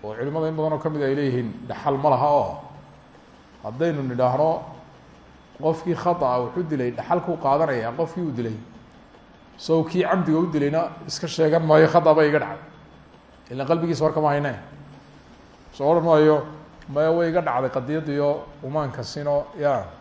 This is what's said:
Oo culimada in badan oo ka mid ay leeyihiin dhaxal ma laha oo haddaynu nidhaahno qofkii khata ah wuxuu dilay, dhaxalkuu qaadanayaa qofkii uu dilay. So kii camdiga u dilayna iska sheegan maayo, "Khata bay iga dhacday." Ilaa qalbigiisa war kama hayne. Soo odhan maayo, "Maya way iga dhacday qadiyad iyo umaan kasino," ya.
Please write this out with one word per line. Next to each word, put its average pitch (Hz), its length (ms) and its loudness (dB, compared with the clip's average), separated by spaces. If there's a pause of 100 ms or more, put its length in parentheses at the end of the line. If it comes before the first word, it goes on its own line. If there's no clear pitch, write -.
Oo 107 120 -10
culimada 147 320 -4
in 160 80 -4
badan 156 180 -2
oo 147 60 -2
ka 165 100 -4
mid 151 120 -4
ay 135 140 0
leeyihiin 123 520 -2
dhaxal 135 300 -2
ma 147 120 2
laha 135 200 2
oo 107 300 0 (1040)
haddaynu 139 400 -2
nidhaahno 131 580 0 (1000)
qofkii 160 340 -2
khata 170 320 -2
ah 123 160 2
wuxuu 120 260 -6
dilay, 127 220 -2
dhaxalkuu 170 460 -2
qaadanayaa 135 600 0
qofkii 165 240 -4
uu 160 100 -4
dilay. 117 240 -4 (1000)
So 160 260 2
kii 180 200 0
camdiga 160 360 2
u 180 120 2
dilayna 151 380 0 (180)
iska - 200 -8
sheegan 160 380 2
maayo, 156 220 8
"Khata 160 260 6
bay 151 160 6
iga 147 100 4
dhacday." 101 200 -6 (920)
Ilaa 135 140 -4
qalbigiisa 160 380 0
war 156 100 2
kama 156 160 0
hayne. 143 300 -2 (1120)
Soo 143 180 -2
odhan 170 120 4
maayo, 156 400 6 (460)
"Maya 151 220 2
way 170 180 2
iga 170 120 0
dhacday 131 280 -2
qadiyad 143 400 -4
iyo 143 340 0 (200)
umaan 143 280 -4
kasino," 147 540 -4 (120)
ya. 139 280 0 (160)